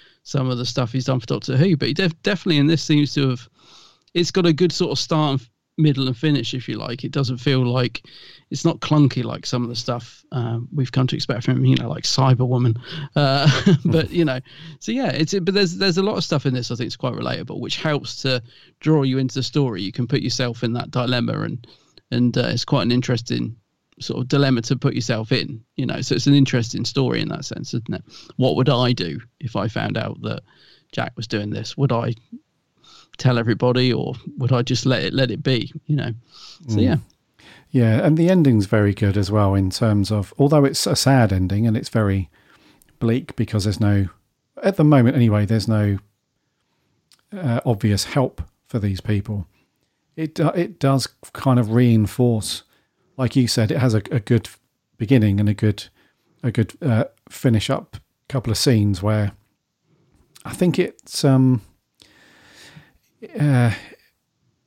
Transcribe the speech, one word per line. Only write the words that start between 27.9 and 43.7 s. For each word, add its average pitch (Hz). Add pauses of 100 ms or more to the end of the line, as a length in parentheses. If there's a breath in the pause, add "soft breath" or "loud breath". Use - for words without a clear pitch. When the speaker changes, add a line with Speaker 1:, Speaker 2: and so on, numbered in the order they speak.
Speaker 1:
it? 92 (320 loud breath)
What 123
would 127
I 123
do 87 (180)
if -
I 104
found 107
out 107
that - (500 soft breath)
Jack -
was 110
doing 104
this? 110
Would 135
I 113 (1040 soft breath)
tell 123
everybody, 123
or - (240)
would 123
I 123
just 123
let 123
it, -
let 127
it 98
be, - (140)
you 151
know? 123 (560 loud breath)
So, 113
Speaker 2:
Mm. 107
Speaker 1:
yeah. - (760 loud breath)
Speaker 2:
Yeah, 120
and 156
the 165
ending's 139
very 104
good 101
as 101
well 101
in 95
terms 104
of, 101
although 147
it's -
a 147
sad 127
ending 95
and 110
it's -
very 98 (720 soft breath)
bleak 120
because 107
there's 104